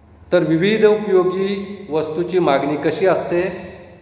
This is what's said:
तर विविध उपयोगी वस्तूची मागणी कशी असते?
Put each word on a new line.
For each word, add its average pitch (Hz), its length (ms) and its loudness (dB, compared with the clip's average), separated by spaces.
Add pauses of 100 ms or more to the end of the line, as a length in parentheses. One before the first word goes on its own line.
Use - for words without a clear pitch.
(320)
तर 180 100 4
विविध 190 420 2
उपयोगी 196 1040 0
वस्तूची 160 480 -2
मागणी 147 380 2
कशी 165 300 -2
असते? 175 360 0 (600)